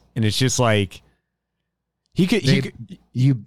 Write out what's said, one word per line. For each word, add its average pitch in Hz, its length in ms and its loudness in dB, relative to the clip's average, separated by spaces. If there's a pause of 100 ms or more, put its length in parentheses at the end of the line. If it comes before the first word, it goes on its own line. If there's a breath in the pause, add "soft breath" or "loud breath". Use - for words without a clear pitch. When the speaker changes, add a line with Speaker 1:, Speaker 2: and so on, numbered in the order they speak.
(160)
Speaker 1:
And 117 100 -2
it's 104 120 -2
just 131 220 -2
like, 107 420 0 (1120)
he 180 140 0
could, 220 160 0
he 135 80 2
Speaker 2:
They, 135 180 2
Speaker 1:
could - 300 -18 (140)
Speaker 2:
you, 127 340 2